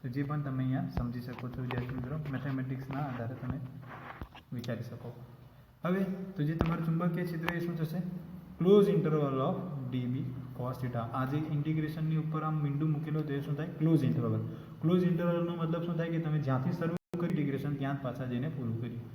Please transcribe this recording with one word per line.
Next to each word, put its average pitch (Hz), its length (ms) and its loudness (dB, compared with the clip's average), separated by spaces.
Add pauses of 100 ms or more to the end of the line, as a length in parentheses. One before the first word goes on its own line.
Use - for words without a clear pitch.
તો 135 140 -6
જે 143 140 0
પણ 151 140 -2
તમે 131 220 -2
અહીંયા 131 320 0
સમજી 120 300 -2
શકો 123 280 -6
છો 127 120 -4
વિદ્યાર્થી 123 340 -2
મિત્રો, 131 180 -4 (160)
મેથેમેટિક્સના 135 720 -2
આધારે 120 340 -4
તમે 131 160 -2 (1000)
વિચારી 113 320 -4
શકો. 120 220 -10 (720)
હવે 190 180 2 (340)
તો 147 120 2
જે 165 140 0
તમારું 165 260 2
ચુંબકીય 170 400 2
ક્ષેત્ર 165 280 -2
એ 170 100 -2
શું 165 160 -2
થશે? 165 180 -2 (580)
Close 196 360 8
interval 151 500 2
of 185 120 2 (360)
D 127 80 0 (120)
B 135 120 -2 (320)
cos 123 260 -4
theta. 120 200 -2 (160)
આ 131 120 0
જે 147 80 2 (160)
ઇન્ટિગ્રેશનની 156 720 0
ઉપર 156 240 -2
આમ 156 160 2
મીંડું 143 300 2
મૂકેલું 156 260 0
હોય 147 80 -2
તો 139 100 0
એ - 80 0
શું 151 140 0
થાય? 165 180 -4
ક્લોઝ 156 300 6
ઇન્ટરવલ. 113 340 2 (400)
ક્લોઝ 175 280 6
ઇન્ટરવલનો 170 500 2
મતલબ 165 260 0
શું 170 140 0
થાય 170 140 0
કે 160 120 2
તમે 151 220 2
જ્યાંથી 131 320 2
શરૂ 170 180 0 (240)
કરી 165 100 0
ઇન્ટિગ્રેશન 143 480 0
ત્યાં 139 180 0
જ 135 60 -8
પાછા 123 280 -4
જઈને 123 240 0
પૂરું 113 260 -2
કર્યું. 117 180 -6 (140)